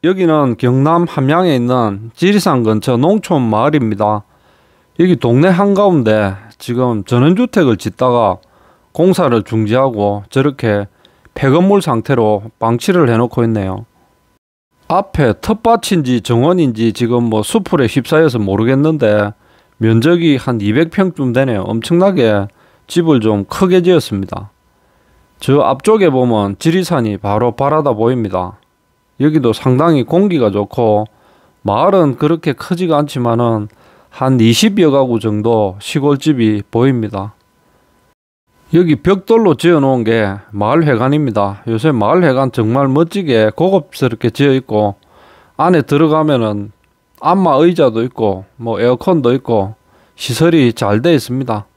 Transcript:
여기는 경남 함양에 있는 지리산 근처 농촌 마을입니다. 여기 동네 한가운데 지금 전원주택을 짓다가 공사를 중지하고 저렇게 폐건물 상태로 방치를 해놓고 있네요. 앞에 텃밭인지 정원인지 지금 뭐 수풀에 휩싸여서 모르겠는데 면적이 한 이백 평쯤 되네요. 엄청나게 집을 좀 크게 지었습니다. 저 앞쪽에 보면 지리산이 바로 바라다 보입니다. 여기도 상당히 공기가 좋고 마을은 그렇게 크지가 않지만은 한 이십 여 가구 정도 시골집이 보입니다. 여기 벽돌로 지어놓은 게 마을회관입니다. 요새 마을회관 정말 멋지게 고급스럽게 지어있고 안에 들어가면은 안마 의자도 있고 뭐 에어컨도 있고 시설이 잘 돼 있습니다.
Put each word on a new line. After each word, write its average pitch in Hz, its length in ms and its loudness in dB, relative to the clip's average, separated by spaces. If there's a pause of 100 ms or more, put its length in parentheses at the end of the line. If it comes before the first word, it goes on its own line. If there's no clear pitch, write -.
여기는 160 540 0
경남 143 480 2
함양에 156 500 0
있는 117 600 -2
지리산 180 480 0
근처 110 340 0
농촌 165 460 0
마을입니다. 107 800 0 (760)
여기 180 160 2
동네 127 320 2
한가운데 170 840 2 (220)
지금 120 480 -4
전원주택을 156 720 2
짓다가 113 640 0 (540)
공사를 156 500 0
중지하고 107 880 -2
저렇게 120 580 -2 (460)
폐건물 180 480 2
상태로 113 640 0 (140)
방치를 120 520 0
해놓고 117 340 0
있네요. 104 400 -4 (1040)
앞에 156 540 0
텃밭인지 196 800 0
정원인지 120 720 0
지금 120 300 -2
뭐 110 180 -2
수풀에 165 440 -2
휩싸여서 143 520 0
모르겠는데 110 960 0 (420)
면적이 135 640 2
한 117 240 -4
이백 123 260 0
평쯤 156 460 -2
되네요. 120 300 0
엄청나게 113 840 0 (380)
집을 160 340 0
좀 104 240 0
크게 185 380 0
지었습니다. 107 680 -2 (880)
저 139 220 2
앞쪽에 190 480 2
보면 113 500 0
지리산이 160 600 -2
바로 107 340 -2
바라다 143 400 -2
보입니다. 104 680 -4 (640)
여기도 139 320 2
상당히 139 500 0
공기가 165 480 0
좋고 104 540 -2 (580)
마을은 147 540 0
그렇게 156 380 -2
크지가 170 420 -4
않지만은 120 720 -2 (400)
한 131 320 -2
이십 196 400 2
여 156 100 4
가구 127 300 0
정도 107 580 -2
시골집이 135 920 0
보입니다. 107 640 -2 (1400)
여기 160 240 4
벽돌로 190 600 0
지어놓은 139 480 2
게 107 300 0 (160)
마을회관입니다. 117 1160 0
요새 113 240 -2
마을회관 131 600 0
정말 127 360 0
멋지게 139 680 0
고급스럽게 156 760 -2
지어있고 117 680 0 (600)
안에 160 240 2
들어가면은 143 880 0 (480)
안마 170 360 2
의자도 147 480 2
있고 98 420 -4 (100)
뭐 113 240 -6
에어컨도 127 540 0
있고 110 400 -2 (400)
시설이 147 580 2
잘 107 300 0
돼 170 120 2
있습니다. 123 520 -4 (100)